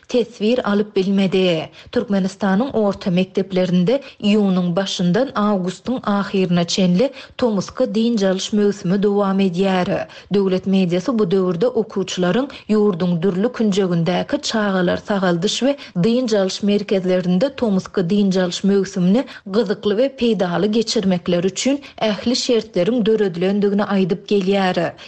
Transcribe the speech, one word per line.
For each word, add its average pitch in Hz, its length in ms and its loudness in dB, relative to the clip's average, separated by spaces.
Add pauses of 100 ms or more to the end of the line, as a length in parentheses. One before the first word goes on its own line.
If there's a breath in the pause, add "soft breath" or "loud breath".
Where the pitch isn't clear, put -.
tesvir 233 640 -2
alyp 208 260 0
bilmedi. 185 720 0 (220 loud breath)
Türkmenistanyň 196 800 0
orta 202 380 0
mekdeplerinde 185 920 0 (220 loud breath)
iýunyň 190 540 2
başyndan 190 580 0
awgustyň 208 680 -2
ahirine 190 640 0
çenli 185 460 2 (280 loud breath)
tomuska 214 560 -2
dyn 226 220 2
jalyş 190 360 0
möwsümi 202 500 2
dowam 202 380 2
edýär. 185 680 0 (280 loud breath)
Döwlet 185 320 2
mediasy 185 460 0
bu 214 180 0
döwürde 185 360 0
okuwçylaryň 208 840 -2 (200 loud breath)
ýurduň 185 540 2
dürli 196 300 0
künjegindäki 185 920 0
çağalar 190 540 0
sagaldyş 185 600 -2
we 277 180 0 (280 loud breath)
dyn 240 220 2
jalyş 196 360 0
merkezlerinde 190 960 0
tomuska 190 540 -2
dyn 202 200 2
jalyş 180 340 -2
möwsümini 196 600 2 (220 loud breath)
gyzykly 202 540 -2
we 262 60 2 (140)
peýdaly 190 460 0
geçirmekler 190 800 0
üçin 247 380 -2 (160 loud breath)
ähli 220 380 -2
şertleriň 220 720 0
döredilendigini 202 760 0
aýdyp 190 440 0
gelýär. 185 680 0 (160 loud breath)